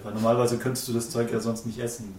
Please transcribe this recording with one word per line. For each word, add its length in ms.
weil 100
normalerweise 440
könntest 300
du 60
das 160
Zeug 220
ja 80
sonst 260
nicht 140
essen. 400